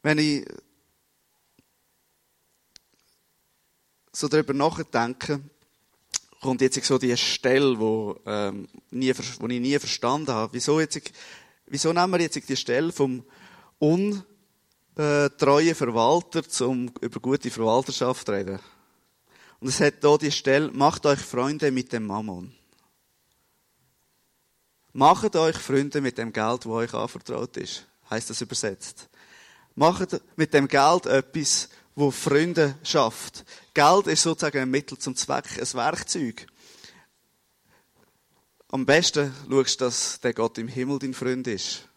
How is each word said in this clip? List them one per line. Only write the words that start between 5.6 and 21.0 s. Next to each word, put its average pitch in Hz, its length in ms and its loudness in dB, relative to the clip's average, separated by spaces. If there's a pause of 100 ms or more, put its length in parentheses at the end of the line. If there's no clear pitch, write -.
kommt 131 220 0
jetzt 131 200 2
so 135 140 0
die 127 220 0
Stelle, 131 600 2
wo, 110 460 -2
ähm, 101 420 -4 (240)
nie 127 220 -2
ver-, 123 280 -6
wo 110 60 -8
ich 123 140 -4
nie 139 180 0
verstanden 139 540 -2
habe. 110 220 -4
Wieso 147 260 0
jetzt, 151 180 -2 (680)
wieso 160 260 -2
nehmen 180 220 2
wir 170 80 2
jetzt - 260 -4
die 135 80 -2
Stelle 139 360 -2
vom 127 300 -2 (560)
untreuen 190 460 0 (1500)
Verwalter, 135 720 0
zum 123 540 -2
über 120 200 -8
gute 131 300 -2
Verwalterschaft 123 800 0
reden? 98 320 -4 (1000)
Und 127 80 -6
es 127 120 -2
hat 147 200 4
hier 147 180 6
die 147 140 -2
Stelle, 143 400 2
„Macht 143 340 2